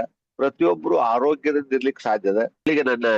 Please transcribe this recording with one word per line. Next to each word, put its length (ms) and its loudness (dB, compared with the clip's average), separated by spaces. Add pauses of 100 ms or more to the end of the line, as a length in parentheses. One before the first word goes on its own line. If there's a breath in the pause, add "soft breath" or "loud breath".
(400)
ಪ್ರತಿಯೊಬ್ರು 580 0
ಆರೋಗ್ಯದಿಂದ 760 0
ಇರ್ಲಿಕ್ಕೆ 300 -2
ಸಾಧ್ಯ 260 -2
ಅದ. 80 -2
ಇಲ್ಲಿಗೆ 460 -2
ನನ್ನ 220 0 (120)